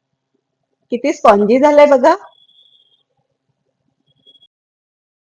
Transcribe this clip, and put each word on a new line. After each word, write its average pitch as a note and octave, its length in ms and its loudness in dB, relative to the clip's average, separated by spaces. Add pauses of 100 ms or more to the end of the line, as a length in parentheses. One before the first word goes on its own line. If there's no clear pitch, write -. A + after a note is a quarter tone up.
(920)
किती C4 220 -6
स्पंजी G#3+ 460 0
झालाय D4 260 2
बघा. C#4 300 0 (3250)